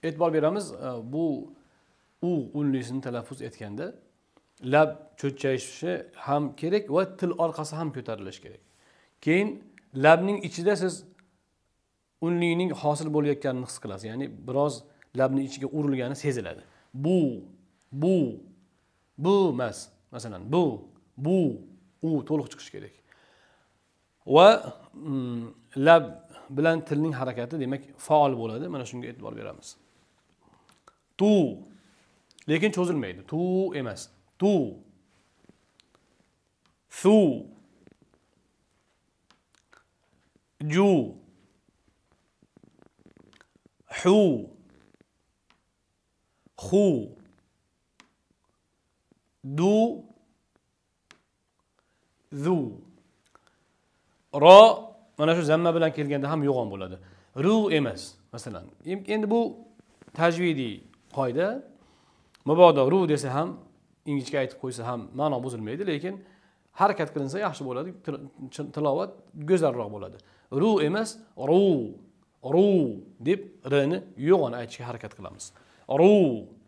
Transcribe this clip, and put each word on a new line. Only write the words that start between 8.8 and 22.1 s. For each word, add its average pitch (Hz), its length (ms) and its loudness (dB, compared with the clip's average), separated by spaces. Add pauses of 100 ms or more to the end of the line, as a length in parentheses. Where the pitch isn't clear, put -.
Keyin 185 280 0 (440)
labning 170 520 4
ichida 175 300 -2
siz 175 280 -6 (1160)
unlining 170 500 -2
hosil 151 420 -4
bo'layotganini 143 520 -2
his - 140 -16
qilasiz. 98 240 -12
Ya'ni 117 240 -10 (200)
biroz 139 360 -2 (320)
labning 135 340 0
ichiga 135 180 -10
urilgani 139 480 -4
seziladi. 120 460 -6 (320)
Bu, 160 260 0 (720)
bu, 170 260 0 (1000)
bu 190 360 2
emas. 120 360 -6 (220)
Masalan, 110 400 -12
bu, 175 120 4 (540)
bu, 165 220 0 (640)
u 160 80 -4 (160)